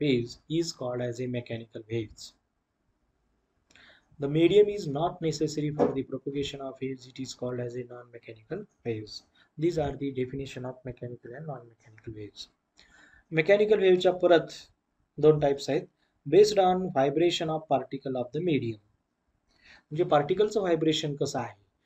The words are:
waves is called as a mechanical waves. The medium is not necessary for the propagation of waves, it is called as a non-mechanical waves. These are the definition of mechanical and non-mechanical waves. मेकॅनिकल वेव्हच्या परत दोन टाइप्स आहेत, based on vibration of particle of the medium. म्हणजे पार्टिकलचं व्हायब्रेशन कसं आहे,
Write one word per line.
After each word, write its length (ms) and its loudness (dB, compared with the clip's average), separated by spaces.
waves 380 0
is 120 -4
called 300 -6
as 180 -6
a 80 -6
mechanical 540 -8
waves. 400 -8
The 100 -4
medium 400 6
is 180 -8
not 340 -4
necessary 560 -2
for 160 2
the 100 -6
propagation 580 -8
of 180 -12
waves, 280 -10
it 120 -16
is 140 -10
called 260 -8
as 160 -8
a 80 -8
non-mechanical 800 -14
waves. 380 -8
These 220 0
are 180 -2
the 140 -6
definition 540 -8
of 100 -10
mechanical 500 -14
and 120 -14
non-mechanical 640 -16
waves. 340 -16
मेकॅनिकल 480 4
वेव्हच्या 320 6
परत 320 4
दोन 220 6
टाइप्स 300 0
आहेत, 180 -2
based 420 6
on 280 2
vibration 540 2
of 240 -4
particle 500 -4
of 120 -10
the 100 -4
medium. 340 -2
म्हणजे 180 -2
पार्टिकलचं 500 2
व्हायब्रेशन 560 0
कसं 240 -4
आहे, 220 -10